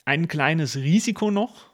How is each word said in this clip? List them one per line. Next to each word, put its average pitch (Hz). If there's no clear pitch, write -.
Ein 156
kleines 151
Risiko 202
noch, 208